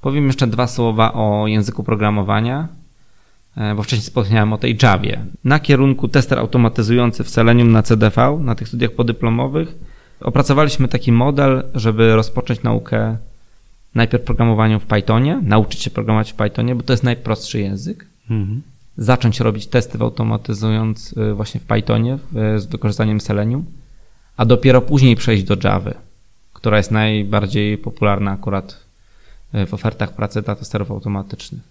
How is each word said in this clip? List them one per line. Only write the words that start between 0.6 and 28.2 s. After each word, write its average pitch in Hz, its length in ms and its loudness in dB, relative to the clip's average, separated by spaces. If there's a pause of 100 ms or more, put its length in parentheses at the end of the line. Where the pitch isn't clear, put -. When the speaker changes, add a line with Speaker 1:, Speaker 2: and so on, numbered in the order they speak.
Speaker 1:
słowa 113 460 0
o 107 340 0
języku 107 360 -2
programowania, 107 840 -2 (880)
e, 104 180 -2
bo 107 80 -4
wcześniej 113 200 -2
wspomniałem 110 500 0
o 107 40 -4
tej 120 260 -2
Javie. 104 420 2 (180)
Na 143 160 4
kierunku 135 480 2
tester 123 320 2
automatyzujący 117 840 2
w - 60 -8
Selenium 117 420 6
na 110 120 6
C 113 140 4
D 107 120 4
V, 139 340 2
na 120 120 -2
tych 113 120 -10
studiach 120 240 -2
podyplomowych, 120 840 -2 (460)
opracowaliśmy 139 680 2
taki 120 240 0
model, 131 520 2 (120)
żeby 113 400 4
rozpocząć 113 480 0
naukę 110 540 -2 (760)
najpierw 117 280 0
programowania 110 560 2
w - 60 -6
Pythonie, 113 580 0
nauczyć 107 380 2
się - 80 -6
programować 110 420 -2
w - 40 -14
Pythonie, 117 400 -2
bo - 80 -6
to 131 100 0
jest 120 100 0
najprostszy 117 560 -4
język. 98 460 -8 (240)
Speaker 2:
Mhm. 110 320 -4 (360)
Speaker 1:
Zacząć 120 420 2
robić 107 280 -2
testy - 300 -2
w 110 40 -2
automatyzując, 110 1160 -4
y, 107 160 0
właśnie 107 260 -6
w - 40 -14
Pythonie, 113 540 0 (140)
w, 107 260 -2
z 104 80 -4
wykorzystaniem 107 560 -2
Selenium, 113 440 -2 (720)
a 113 80 0
dopiero 127 360 6
później 131 340 6
przejść 107 280 0
do 98 200 0
Javy, 98 300 -2 (600)
która 107 240 0
jest 101 140 0
najbardziej 104 840 0
popularna 101 540 -2